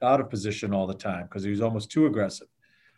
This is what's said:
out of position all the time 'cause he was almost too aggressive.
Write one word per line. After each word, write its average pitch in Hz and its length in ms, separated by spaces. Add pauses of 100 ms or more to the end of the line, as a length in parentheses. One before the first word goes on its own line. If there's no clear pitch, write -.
out 131 180
of 123 80
position 104 460
all 95 120
the 92 80
time 90 320
'cause 98 160
he 101 80
was 104 120
almost 113 280
too 156 140
aggressive. 104 420 (520)